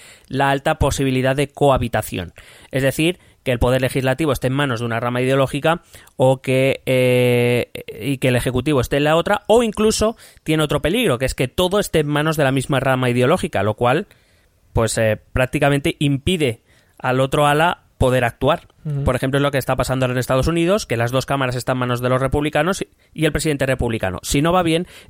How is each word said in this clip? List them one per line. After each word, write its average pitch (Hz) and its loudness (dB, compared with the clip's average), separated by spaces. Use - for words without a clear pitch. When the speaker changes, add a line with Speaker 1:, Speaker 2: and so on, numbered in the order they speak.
Speaker 1:
la 139 0
alta 147 0
posibilidad 131 0
de 143 -2
cohabitación. 110 -2
Es 135 -2
decir, 156 0
que 127 -2
el 117 -2
poder 127 2
legislativo 131 0
esté - -2
en 131 -2
manos 135 -2
de 120 -4
una 113 -4
rama 123 -2
ideológica 139 0
o 131 2
que, 131 0
eh, 123 2
y 139 -4
que 131 0
el 123 2
ejecutivo 127 0
esté 139 -2
en 147 0
la 156 2
otra, 190 -2
o 233 4
incluso 214 0
tiene 156 0
otro 147 -2
peligro, 165 0
que 127 -4
es - -2
que 131 -2
todo 180 0
esté 165 0
en 147 0
manos 147 0
de 151 2
la 131 2
misma 135 0
rama 131 0
ideológica, 123 0
lo 107 0
cual, 131 0
pues, 113 0
eh, 110 2
prácticamente 143 0
impide 143 -2
al 127 0
otro 147 2
ala 156 2
poder 127 2
actuar. 135 -2
Speaker 2:
Ujú. 143 -4
Speaker 1:
Por 131 2
ejemplo, 135 0
es 139 2
lo 139 2
que 139 0
está 127 -2
pasando 131 -2
ahora 123 -2
en 127 -2
Estados 131 0
Unidos, 170 0
que 117 -4
las 117 -2
dos 131 -2
cámaras 135 -2
están 127 -4
en 127 -2
manos 123 -2
de 123 -2
los 127 2
republicanos 147 0
y, - -10
y 156 -4
el 156 0
presidente 147 -2
republicano. 113 -2
Si - 0
no 165 2
va 185 2
bien, 165 0